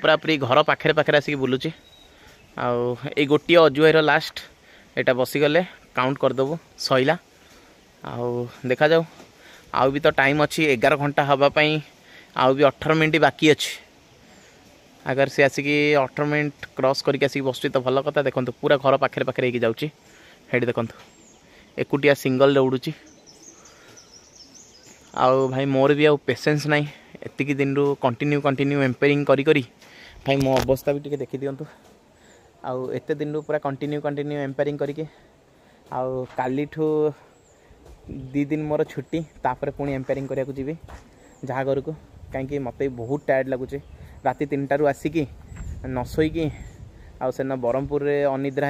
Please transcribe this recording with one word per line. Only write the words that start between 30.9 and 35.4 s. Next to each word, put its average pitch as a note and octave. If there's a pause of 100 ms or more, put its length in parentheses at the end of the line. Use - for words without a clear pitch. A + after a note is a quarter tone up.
ବି C#3+
ଟିକେ C#3+
ଦେଖିଦିଅନ୍ତୁ। C#3 (1040)
ଆଉ B2+ (200)
ଏତେ -
ଦିନରୁ D3+
ପୁରା D3+
continue, D3
continue D3 (100)
ଏମ୍ପେୟାରିଂ C#3+
କରିକି, D3 (880)